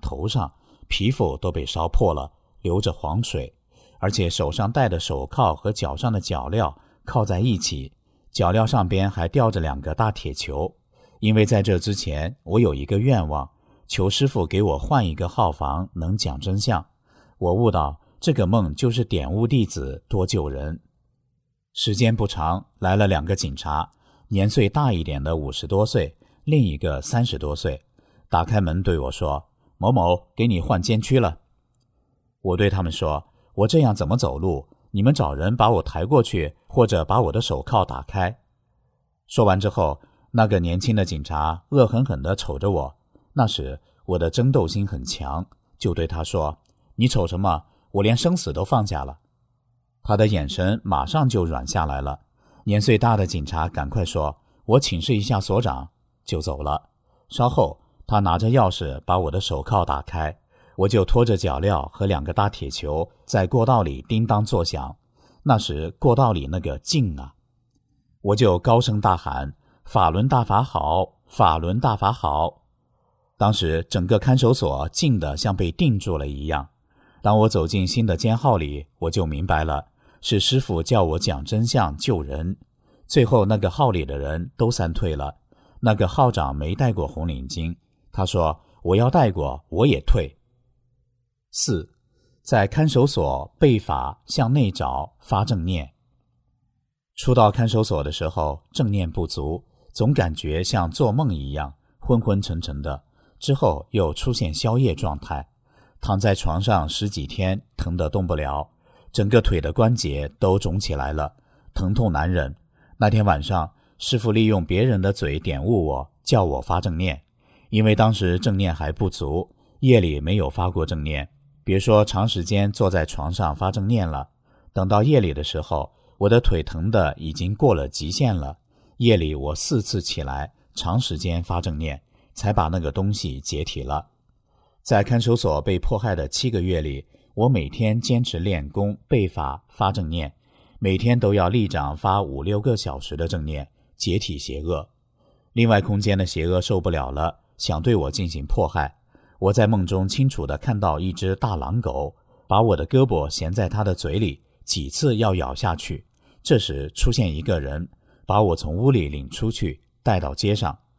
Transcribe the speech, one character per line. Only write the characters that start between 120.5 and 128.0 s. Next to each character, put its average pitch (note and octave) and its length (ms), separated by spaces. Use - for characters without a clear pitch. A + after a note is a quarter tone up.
过 E2 160
正 D#2 160
念， D2 260
别 G2 160
说 G#2 240
长 G#2 240
时 G2+ 160
间 G2+ 260
坐 G2+ 180
在 F2 160
床 D#2 280
上 E2 240
发 F#2+ 160
正 G2+ 160
念 A2 200
了。 C#2 200
等 F#2+ 140
到 G#2 160
夜 C#3 180
里 F2 140
的 D2 80
时 D2+ 180
候， D2 300
我 G2+ 100
的 A#2+ 120
腿 F2 220
疼 E2+ 300
得 F2 240
已 D#2 160
经 F2+ 220
过 A#2+ 200
了 C#2 140
极 D2+ 200